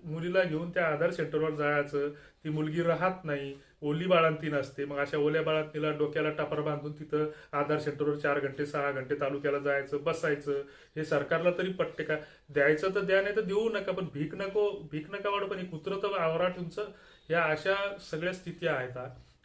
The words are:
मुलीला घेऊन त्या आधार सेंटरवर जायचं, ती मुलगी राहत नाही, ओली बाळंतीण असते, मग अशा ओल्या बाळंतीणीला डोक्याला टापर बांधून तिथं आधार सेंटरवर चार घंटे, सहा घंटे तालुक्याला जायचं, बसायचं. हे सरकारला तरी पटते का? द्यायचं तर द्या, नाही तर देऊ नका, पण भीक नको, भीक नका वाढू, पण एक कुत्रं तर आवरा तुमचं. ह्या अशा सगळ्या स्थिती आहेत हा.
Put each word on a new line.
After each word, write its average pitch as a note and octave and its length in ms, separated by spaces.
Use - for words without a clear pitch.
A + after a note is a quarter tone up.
मुलीला F3 400
घेऊन E3 260
त्या E3+ 180
आधार D#3 240
सेंटरवर D#3 400
जायचं, D3 580
ती - 400
मुलगी D#3 320
राहत E3 440
नाही, C#3 300
ओली D3+ 240
बाळंतीण D#3+ 480
असते, C#3 320
मग C#3+ 120
अशा C#3+ 200
ओल्या D3+ 240
बाळंतीणीला D#3 500
डोक्याला D3+ 380
टापर D3+ 320
बांधून D3 300
तिथं D3+ 400
आधार C#3+ 280
सेंटरवर D3 360
चार D3 240
घंटे, C#3 260
सहा C#3+ 260
घंटे C3+ 240
तालुक्याला C#3+ 440
जायचं, C#3+ 440
बसायचं. D3+ 500
हे D#3 100
सरकारला D#3+ 520
तरी F#3 140
पटते D#3+ 320
का? D3+ 120
द्यायचं D3+ 460
तर G3+ 40
द्या, F#3+ 220
नाही G3+ 140
तर A3 60
देऊ G#3 280
नका, G3 220
पण F3+ 220
भीक D3 220
नको, G3 560
भीक D3+ 200
नका G3+ 180
वाढू, G3+ 180
पण F#3+ 120
एक F3+ 100
कुत्रं F#3+ 280
तर G3+ 200
आवरा E3 320
तुमचं. F3+ 380
ह्या E3 140
अशा G3 540
सगळ्या E3+ 220
स्थिती E3+ 340
आहेत B2+ 300
हा. B2+ 100